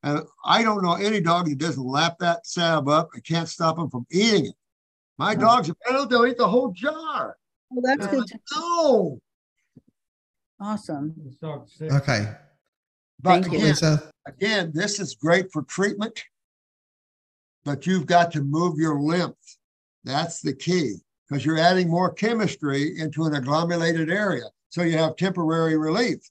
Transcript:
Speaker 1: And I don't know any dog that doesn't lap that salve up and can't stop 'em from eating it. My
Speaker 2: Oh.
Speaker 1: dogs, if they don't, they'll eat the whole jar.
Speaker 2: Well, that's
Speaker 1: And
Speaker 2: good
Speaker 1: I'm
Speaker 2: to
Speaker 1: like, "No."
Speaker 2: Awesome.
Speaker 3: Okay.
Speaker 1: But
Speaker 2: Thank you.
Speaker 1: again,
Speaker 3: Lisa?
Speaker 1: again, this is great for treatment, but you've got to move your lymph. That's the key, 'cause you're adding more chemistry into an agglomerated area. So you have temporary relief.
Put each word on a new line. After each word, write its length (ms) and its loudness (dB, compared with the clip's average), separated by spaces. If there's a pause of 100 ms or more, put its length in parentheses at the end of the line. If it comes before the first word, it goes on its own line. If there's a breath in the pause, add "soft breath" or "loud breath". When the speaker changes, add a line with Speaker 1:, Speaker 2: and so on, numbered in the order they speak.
Speaker 1:
And 180 -2 (220)
I 200 2
don't 200 0
know 120 2
any 260 0
dog 260 0
that 100 -2
doesn't 260 -4
lap 360 -2
that 280 -2
salve 420 0
up 240 2
and 100 -16
can't 240 -2
stop 320 0
'em 100 -4
from 220 -8
eating 360 2
it. 80 -12 (600)
My 180 -2
Speaker 2:
Oh. 40 -4
Speaker 1:
dogs, 300 4
if 60 -6 (100)
they 60 -2
don't, 180 0
they'll 160 4
eat 120 0
the 100 2
whole 240 2
jar. 640 -6 (340)
Speaker 2:
Well, 140 -6
that's 220 0
Speaker 1:
And 60 -4
Speaker 2:
good 100 0
Speaker 1:
I'm 60 -6
Speaker 2:
to 60 -18
Speaker 1:
like, 80 -18 (140)
"No." 640 2 (1400)
Speaker 2:
Awesome. 520 -6 (300)
Speaker 3:
Okay. 920 -4 (880)
Speaker 1:
But 100 4
Speaker 2:
Thank 160 6
you. 100 -4
Speaker 1:
again, 100 4
Speaker 3:
Lisa? 440 2 (140)
Speaker 1:
again, 480 -2
this 240 -2
is 180 -6
great 360 2
for 120 -6
treatment, 600 -4 (1400)
but 200 -6
you've 200 0
got 260 4
to 100 -2
move 360 0
your 240 0
lymph. 340 0 (680)
That's 340 -4
the 140 -4
key, 480 -2 (260)
'cause 160 -4
you're 140 0
adding 320 4
more 240 2
chemistry 840 -2
into 280 -4
an 100 0
agglomerated 760 0
area. 360 -2 (240)
So 140 -4
you 140 2
have 200 2
temporary 600 0
relief. 420 0 (120)